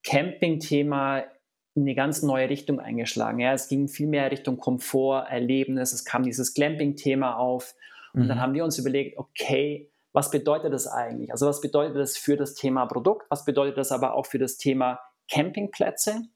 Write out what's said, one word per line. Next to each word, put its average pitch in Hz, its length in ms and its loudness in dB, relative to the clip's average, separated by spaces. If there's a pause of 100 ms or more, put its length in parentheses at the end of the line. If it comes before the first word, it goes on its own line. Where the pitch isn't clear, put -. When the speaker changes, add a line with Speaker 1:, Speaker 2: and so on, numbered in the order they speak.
Speaker 1:
Camping-Thema 147 1200 2 (520)
eine 139 180 2
ganz 143 280 0
neue 131 260 2
Richtung 139 300 -2
eingeschlagen. 113 600 -4
Ja, 127 120 4
es 135 160 -2
ging 139 200 0
viel 147 180 -4
mehr 139 240 0
Richtung 135 280 -4
Komfort, 131 680 0
Erlebnis, 131 640 0
es 123 120 -8
kam 127 180 -2
dieses 123 320 -2
Glamping-Thema 143 800 0
auf. 127 380 -2 (380)
Und 123 160 4
dann 123 100 0
Speaker 2:
Mhm. 127 40 0
Speaker 1:
haben 135 120 0
wir 165 100 0
uns 156 140 -2
überlegt, 135 400 -2
okay, 143 720 -2 (220)
was 143 180 2
bedeutet 151 420 2
das 127 140 -2
eigentlich? 120 460 -4
Also 123 160 2
was 143 120 0
bedeutet 147 360 0
das 139 200 -2
für 143 200 2
das 143 180 -4
Thema 131 320 0
Produkt? 190 420 0
Was 143 160 -2
bedeutet 139 320 2
das 135 140 -2
aber 127 240 0
auch 131 120 0
für 135 120 -4
das 127 180 0
Thema 131 440 2 (280)
Campingplätze? 202 920 -2 (140)